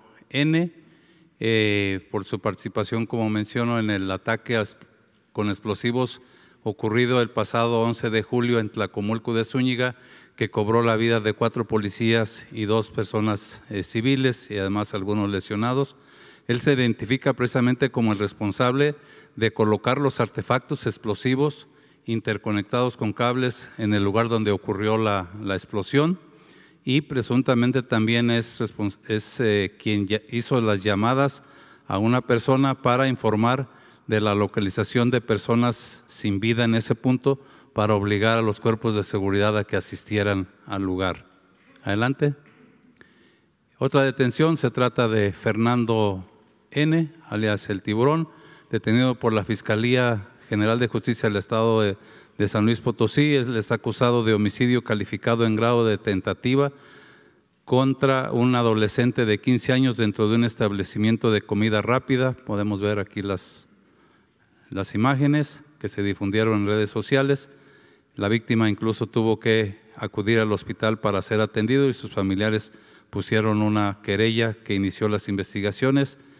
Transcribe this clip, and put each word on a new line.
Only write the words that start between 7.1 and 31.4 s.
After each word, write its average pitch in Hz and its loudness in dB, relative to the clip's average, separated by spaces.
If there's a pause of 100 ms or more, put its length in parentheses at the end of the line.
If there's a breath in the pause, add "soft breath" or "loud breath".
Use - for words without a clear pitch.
el 113 0
pasado 117 0
once 117 -2
de 110 0
julio 120 0
en 104 -2
Tlajomulco 107 -4
de 113 0
Zúñiga, 127 -2 (420 loud breath)
que 110 -2
cobró 110 2
la 117 4
vida 113 2
de 107 0
cuatro 113 -2
policías 110 -2
y 113 -6
dos 107 0
personas, 107 -4
eh, 101 -6
civiles 131 -2
y 104 -6
además 101 -4
algunos 101 -2
lesionados. 110 -4 (500 loud breath)
Él 120 -2
se 147 4
identifica 127 0
precisamente 123 0
como 113 2
el 98 -2
responsable 123 0 (400 loud breath)
de 110 0
colocar 110 2
los 143 0
artefactos 123 -2
explosivos 127 -2 (380 soft breath)
interconectados 110 -2
con 110 -4
cables 123 -2
en 107 0
el 101 2
lugar 110 0
donde 107 0
ocurrió 107 -2
la, 101 -2 (100)
la 98 -2
explosión 139 -2 (680 loud breath)
y 131 2
presuntamente 123 0
también 117 0
es 117 -2
respons-, 104 -6 (100)
es, 107 -4
eh, 104 2
quien 104 -2
ya 107 -2
hizo 120 -2
las 104 0
llamadas 117 0 (440 loud breath)